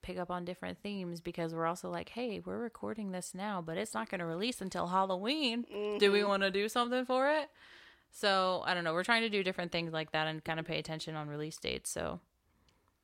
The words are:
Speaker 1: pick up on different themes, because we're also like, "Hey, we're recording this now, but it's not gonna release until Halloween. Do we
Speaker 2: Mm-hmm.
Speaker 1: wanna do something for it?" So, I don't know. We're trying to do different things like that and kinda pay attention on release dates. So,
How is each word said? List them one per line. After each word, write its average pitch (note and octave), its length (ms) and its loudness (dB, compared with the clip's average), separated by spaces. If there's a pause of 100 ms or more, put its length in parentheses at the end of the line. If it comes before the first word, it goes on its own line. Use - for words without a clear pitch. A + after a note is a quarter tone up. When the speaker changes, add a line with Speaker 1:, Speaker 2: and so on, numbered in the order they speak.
Speaker 1:
pick F3+ 160 -6
up F3 120 -4
on F3+ 140 -4
different F3+ 360 -6
themes, F#3 380 -4
because E3 340 -4
we're E3 120 0
also F3+ 240 -2
like, E3+ 200 -4
"Hey, A#3 300 -4
we're F#3 200 -6
recording A3 520 -6
this F3+ 220 -6
now, G3 280 -4
but D#3+ 160 -4
it's G#3+ 180 -4
not A3 120 -2
gonna F3+ 180 -4
release F3+ 360 -2
until F3+ 260 -2
Halloween. G#3+ 760 2 (360)
Do G3+ 140 8
we G3+ 60 8
Speaker 2:
Mm-hmm. G3+ 100 4
Speaker 1:
wanna G3 220 4
do G3+ 180 2
something B3 360 2
for B3+ 240 4
it?" D4+ 200 2 (600)
So, F#3+ 540 4
I F3+ 80 2
don't F3 120 0
know. D#3+ 80 2
We're F3+ 100 2
trying A3+ 200 4
to A3+ 60 2
do G3+ 140 2
different F3+ 300 0
things E3+ 180 0
like D#3+ 200 -2
that D#3 160 2
and D#3+ 180 -4
kinda D#3+ 180 -2
pay D#3 160 -2
attention D#3+ 360 -6
on D3+ 120 -4
release D3+ 300 -6
dates. - 320 -4
So, - 320 -4 (840)